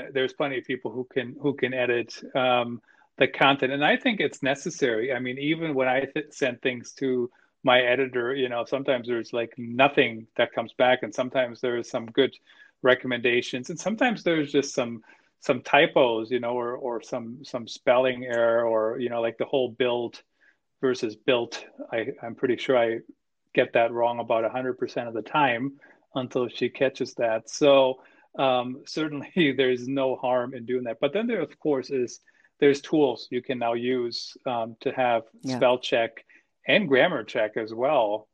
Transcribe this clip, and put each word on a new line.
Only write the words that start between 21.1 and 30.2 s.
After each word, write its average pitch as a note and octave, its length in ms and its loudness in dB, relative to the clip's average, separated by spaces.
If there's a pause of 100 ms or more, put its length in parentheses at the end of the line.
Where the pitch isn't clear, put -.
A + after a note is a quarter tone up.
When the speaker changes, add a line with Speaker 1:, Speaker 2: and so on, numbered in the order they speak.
Speaker 1:
built. A#2+ 480 -2 (300)
I, A2+ 140 -4 (160)
I'm A#2 100 -10
pretty A#2+ 240 -2
sure - 220 0
I A2+ 220 0 (520)
get B2+ 200 2
that A#2 180 2
wrong A#2+ 280 -2
about A2+ 260 0
a G#2+ 40 0
hundred B2+ 280 -6
percent A#2+ 320 -6
of A2+ 40 -10
the A2 80 -6
time C3+ 520 0 (420)
until B2+ 320 -4
she A#2+ 220 -4
catches - 460 -2
that. A2+ 340 -2
So, C#3 520 4 (380)
um, B2+ 460 0
certainly D3 680 -2
<laughs> B2 40 -12
there's B2+ 320 0
no C3+ 260 -2
harm B2+ 380 -2